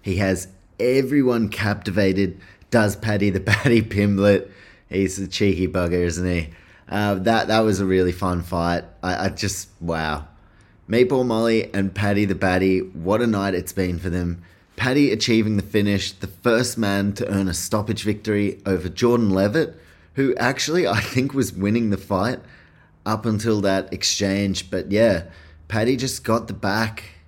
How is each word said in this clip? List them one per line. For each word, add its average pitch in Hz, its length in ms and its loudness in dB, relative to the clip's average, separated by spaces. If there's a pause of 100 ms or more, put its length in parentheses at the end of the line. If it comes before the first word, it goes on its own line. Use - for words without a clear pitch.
He 95 160 -2
has 95 320 0 (300)
everyone 123 680 2
captivated, 98 920 0 (300)
does 107 260 2
Paddy 104 340 0
the 92 100 0
<laughs> 101 120 -2
Baddy 117 300 4
Pimblett. 101 680 2 (380)
He's 95 300 -2
a 98 100 -8
cheeky 92 400 0
bugger, 87 360 0
isn't 87 220 -2
he? 85 240 -2 (380)
Uh, 104 280 0
that, 104 320 0
that 110 120 4
was 107 200 2
a 98 40 0
really 92 280 2
fun 90 300 -2
fight. 85 420 -2 (180)
I, 92 240 -4
I - 20 -2
just, 101 400 -8 (120)
wow. 78 460 -4 (600)
Meatball 127 380 2
Molly 113 480 0
and 98 200 -2
Paddy 104 300 2
the 95 100 0
Baddy, 92 600 0
what 95 260 0
a 120 60 0
night 98 280 0
it's 87 200 -6
been 90 240 -2
for 92 100 -6
them. 87 340 -4 (340)
Paddy 131 340 2
achieving 110 460 2
the 90 60 0
finish, 101 500 0
the - 160 -12
first 117 500 0
man 101 360 0
to 117 140 -6
earn 98 200 0
a 87 40 -2
stoppage 107 520 -4
victory 104 600 -2
over 92 240 -2
Jordan 117 400 2
Levitt, 104 460 2 (400)
who 135 220 0
actually, 143 500 0
I 104 140 0
think, 131 340 -2
was 117 180 0
winning 104 380 0
the 95 80 0
fight 104 420 -2 (640)
up 107 220 -4
until 107 340 0
that 95 320 0
exchange. 98 760 -2
But 92 200 -4
yeah, 98 340 4 (420)
Paddy 113 300 0
just 127 280 -6
got 110 220 0
the 101 80 -10
back 107 500 -2 (240)